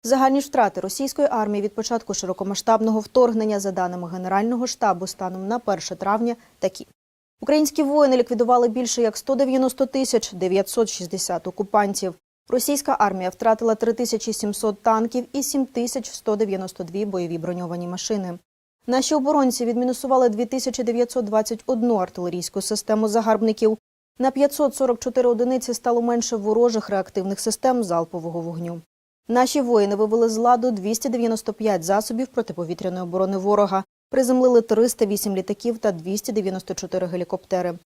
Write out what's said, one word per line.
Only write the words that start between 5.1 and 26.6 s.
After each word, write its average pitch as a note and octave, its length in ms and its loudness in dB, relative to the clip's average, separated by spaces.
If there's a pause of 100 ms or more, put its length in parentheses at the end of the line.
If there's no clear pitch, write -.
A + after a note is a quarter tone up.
на A#3 120 -2
перше F#3+ 360 -4
травня A3 400 0 (240)
такі. - 280 -4 (540)
Українські D4+ 420 2
воїни C#4 340 4
ліквідували A#3+ 500 4
більше A#3+ 340 -2
як A3 160 0
сто - 180 -2
дев'яносто C4 500 2
тисяч C4 480 -2
дев'ятсот F#3+ 560 0
шістдесят F3+ 580 -6
окупантів. G3 680 0 (360)
Російська C#4 480 0
армія F#3+ 300 0
втратила A3+ 460 2
три A3+ 180 0
тисячі A3+ 400 -4
сімсот G#3 480 -4
танків A#3 520 0
і C#4 100 -2
сім C4+ 220 0
тисяч A#3+ 460 -6
сто - 240 -2
дев'яносто F#3+ 480 -4
дві F#3 220 -4
бойові F3 320 -4
броньовані F3 500 -6
машини. F#3 520 -6 (480)
Наші C4+ 280 2
оборонці C4+ 500 2
відмінусували B3 640 2
дві G#3+ 160 0
тисячі B3+ 380 -4
дев'ятсот A#3+ 420 0
двадцять G#3+ 400 -2
одну A#3+ 300 0
артилерійську F3+ 680 -4
систему G#3+ 460 0
загарбників. A3 680 2 (420)
На C4 120 2
п'ятсот C#4+ 440 2
сорок B3 240 0
чотири B3 300 2
одиниці A#3+ 440 0
стало A#3+ 280 0
менше A#3+ 340 0
ворожих A3 540 2